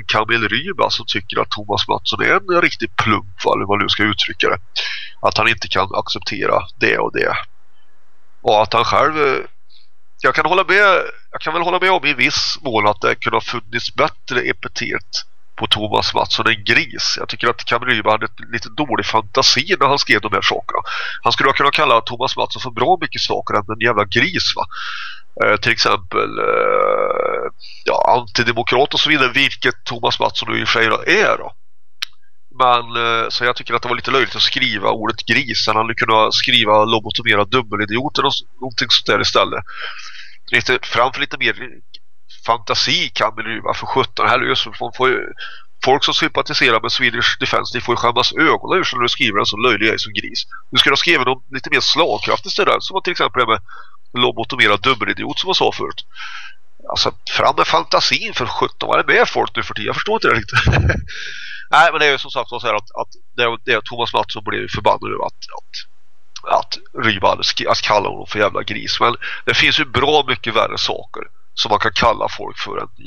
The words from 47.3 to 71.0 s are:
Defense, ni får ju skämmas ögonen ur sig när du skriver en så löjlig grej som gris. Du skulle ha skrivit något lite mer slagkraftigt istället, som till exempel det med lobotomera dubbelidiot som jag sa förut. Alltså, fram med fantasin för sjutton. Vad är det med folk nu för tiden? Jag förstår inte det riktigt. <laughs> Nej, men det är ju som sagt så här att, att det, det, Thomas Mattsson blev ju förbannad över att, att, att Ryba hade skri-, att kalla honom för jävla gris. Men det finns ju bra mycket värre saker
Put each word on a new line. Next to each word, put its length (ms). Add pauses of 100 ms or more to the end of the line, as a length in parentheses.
Defense, 360
ni 40
får 120
ju 40
skämmas 360
ögonen 460
ur 60
sig 120
när 60
du 60
skriver 300
en 80
så 100
löjlig 320
grej 100
som 140
gris. 320 (260)
Du 80
skulle 140
ha 40
skrivit 300
något 240
lite 200
mer 100
slagkraftigt 640
istället, 360
som 200
till 80
exempel 300
det 60
med 140 (540)
lobotomera 640
dubbelidiot 640
som 100
jag 80
sa 160
förut. 340 (800)
Alltså, 240 (180)
fram 260
med 100
fantasin 680
för 120
sjutton. 420
Vad 100
är 60
det 100
med 140
folk 280
nu 60
för 120
tiden? 120
Jag 80
förstår 200
inte 140
det 60
riktigt. 320
<laughs> 340 (680)
Nej, 220
men 80
det 60
är 40
ju 80
som 120
sagt 180
så 100
här 160
att, 200
att 140 (280)
det, 280
det, 200
Thomas 280
Mattsson 320
blev 160
ju 80
förbannad 440
över 140
att, 160 (160)
att, 160 (840)
att 460
Ryba 240
hade 160
skri-, 220
att 160
kalla 260
honom 180
för 120
jävla 240
gris. 380
Men 160 (280)
det 100
finns 260
ju 40
bra 440
mycket 260
värre 240
saker 440 (320)